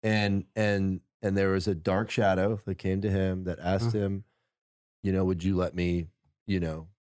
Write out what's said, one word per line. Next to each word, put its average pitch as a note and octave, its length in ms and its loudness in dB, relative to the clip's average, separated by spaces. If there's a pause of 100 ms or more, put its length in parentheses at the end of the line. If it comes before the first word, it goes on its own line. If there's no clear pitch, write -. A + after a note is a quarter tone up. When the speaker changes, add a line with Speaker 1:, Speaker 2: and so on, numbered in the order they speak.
Speaker 1:
And, G#2 420 2 (100)
and, G2 460 0 (200)
and G2 160 0
there G2 140 2
was F#2+ 160 0
a G#2 80 0
dark F#2+ 360 0
shadow G2+ 540 2
that F#2+ 100 -4
came F#2+ 260 -2
to G#2+ 80 0
him F#2+ 360 0
that F2+ 140 -4
asked G2+ 340 0
Speaker 2:
Huh. G#2+ 60 0
Speaker 1:
him, G2 240 -2 (800)
you G2 100 0
know, F#2+ 140 2
"Would F#2 180 0
you F#2+ 120 2
let F2+ 180 0
me, F2 340 0 (380)
you F#2+ 140 0
know D#2+ 280 -6 (160)